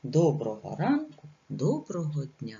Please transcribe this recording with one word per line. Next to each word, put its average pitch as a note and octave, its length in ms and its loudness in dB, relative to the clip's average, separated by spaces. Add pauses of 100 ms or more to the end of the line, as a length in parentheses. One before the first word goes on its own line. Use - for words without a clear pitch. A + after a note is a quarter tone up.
Доброго C#3+ 760 2
ранку, C#4+ 480 0 (220)
доброго E3 760 -2 (160)
дня. A2 200 -10